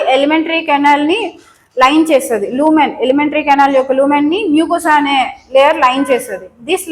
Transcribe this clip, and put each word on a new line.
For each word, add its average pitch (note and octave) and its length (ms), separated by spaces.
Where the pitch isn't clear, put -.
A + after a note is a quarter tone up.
ఎలిమెంటరీ D#4 480
కెనాల్ D4 460
ని F#4 300
లైన్ D#4 280
చేస్తది. A#3 400
లూమెన్, D4 500
ఎలిమెంటరీ D4 420
కెనాల్ C#4 320
యొక్క C4 160
లూమెన్ C#4+ 380
ని G#4 140
మ్యూకోసా E4 480
అనే C#4 440
లేయర్ C4+ 240
లైన్ C4+ 340
చేస్తది. F#3+ 340
This D4+ 460